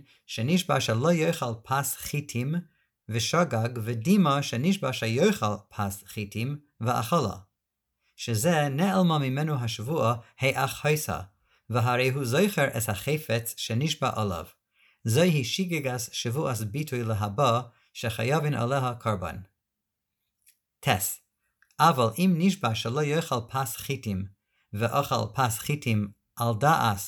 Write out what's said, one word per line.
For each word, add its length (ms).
שנשבע 540
שלא 320
יאכל 400
פס 320
חיטים, 580
ושגג 600
ודימה 600
שנשבע 500
שיאכל 600
פס 380
חיטים 520
ואכלה, 560
שזה 520
נעלמה 500
ממנו 360
השבועה 600
האחרונה, 840
והרי 380
הוא 160
זוכר 440
את 100
החפץ 680
שנשבע 600
עליו. 300
זוהי 400
שגגת 560
שבועת 480
ביטוי 420
להבא 580
שחייבין 640
עליה 400
קורבן. 420
טס, 400
אבל 280
אם 200
נשבע 360
שלא 280
יאכל 460
פס 280
חיטים, 480
ואכל 520
פס 240
חיטים 540
על 240
דעת 480